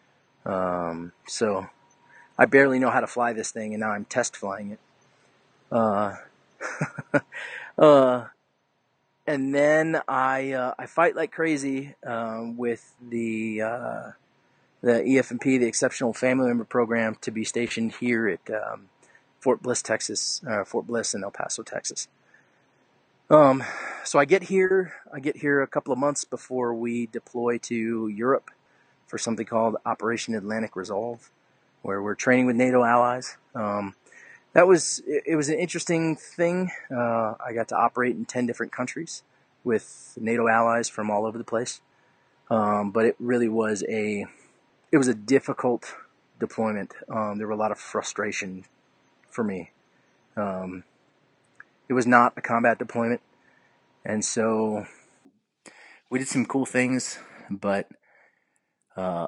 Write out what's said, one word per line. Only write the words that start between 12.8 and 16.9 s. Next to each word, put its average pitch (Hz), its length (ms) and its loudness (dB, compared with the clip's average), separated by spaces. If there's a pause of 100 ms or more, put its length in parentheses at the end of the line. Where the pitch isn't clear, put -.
the, 113 600 -4
uh, 117 480 -6 (720)
the 120 200 4
E 131 160 4
F 123 140 0
M 123 60 -6
P, 131 200 2
the 120 80 2
Exceptional 123 460 -2
Family 127 360 0
Member 120 160 0
Program, 113 580 0